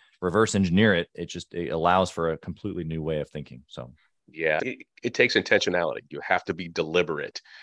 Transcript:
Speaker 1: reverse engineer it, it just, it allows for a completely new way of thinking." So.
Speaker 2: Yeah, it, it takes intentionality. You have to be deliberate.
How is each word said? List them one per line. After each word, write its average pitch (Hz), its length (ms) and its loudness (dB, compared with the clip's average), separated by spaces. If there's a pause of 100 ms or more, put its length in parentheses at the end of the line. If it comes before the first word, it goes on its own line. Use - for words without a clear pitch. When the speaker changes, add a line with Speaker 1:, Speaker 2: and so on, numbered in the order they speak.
(220)
Speaker 1:
reverse 104 320 2
engineer 98 400 6
it, 85 200 0
it 85 120 -8
just, - 260 -12
it 87 160 -6
allows 87 420 4
for 82 200 -2
a 78 80 -4
completely 90 460 -8
new 80 180 -6
way 78 180 -2
of 69 80 -6
thinking." 69 400 -14
So. 64 240 -14 (360)
Speaker 2:
Yeah, 78 360 0
it, 123 140 -8 (260)
it 117 100 -6
takes 123 220 2
intentionality. 90 720 0
You 69 180 -12
have 92 200 0
to 92 80 -2
be 87 140 -8
deliberate. 82 720 -2 (220)